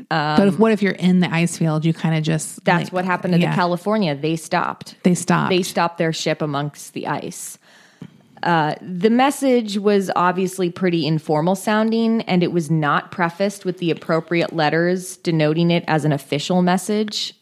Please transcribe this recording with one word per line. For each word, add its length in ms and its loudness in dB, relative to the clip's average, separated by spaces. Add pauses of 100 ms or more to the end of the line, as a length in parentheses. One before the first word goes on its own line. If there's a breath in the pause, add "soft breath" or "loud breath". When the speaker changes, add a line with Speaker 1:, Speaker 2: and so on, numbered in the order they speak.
Speaker 1:
But 400 2
if, 60 0
Speaker 2:
Um, 40 -8
Speaker 1:
what 140 4
if 80 0
you're 120 0
in 280 2
the 120 2
ice 260 0
field? 260 0
You 80 2
kinda 300 0
just, 420 -4
Speaker 2:
That's 200 2
Speaker 1:
like, 100 -12
Speaker 2:
what 100 -2
happened 300 -2
to 60 4
Speaker 1:
yeah. 100 2
Speaker 2:
the 60 -2
California. 600 0
They 200 -2
stopped. 680 -6
Speaker 1:
They 120 4
stopped. 360 0
Speaker 2:
They 120 2
stopped 360 -2
their 160 0
ship 260 -4
amongst 540 -6
the 140 -8
ice. 500 -8 (840 loud breath)
Uh, 400 0
the 280 0
message 680 2
was 360 2
obviously 560 0
pretty 360 0
informal 500 0
sounding, 680 0
and 220 2
it 80 -2
was 180 -2
not 400 0
prefaced 540 -2
with 140 -4
the 120 -2
appropriate 640 0
letters 600 0
denoting 540 2
it 180 2
as 160 2
an 80 2
official 500 -2
message 800 -2